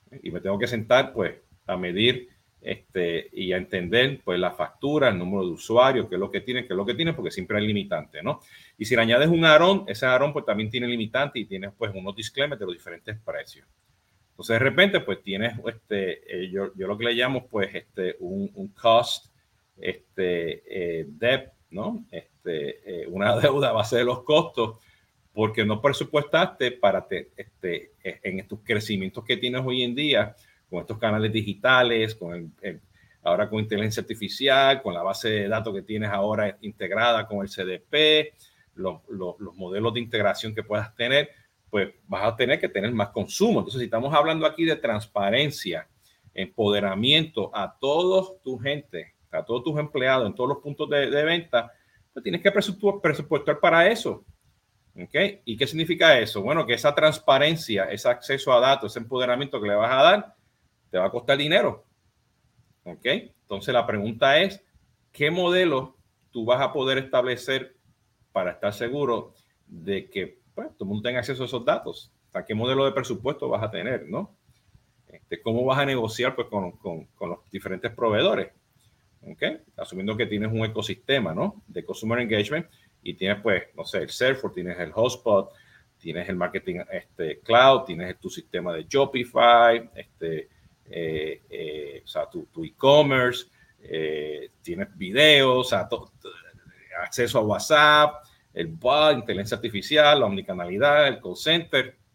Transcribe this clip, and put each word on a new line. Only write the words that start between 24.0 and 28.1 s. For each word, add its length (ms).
los 180
costos, 560
porque 320
no 160
presupuestaste 920
para 360
te, 280
este, 560
eh, 180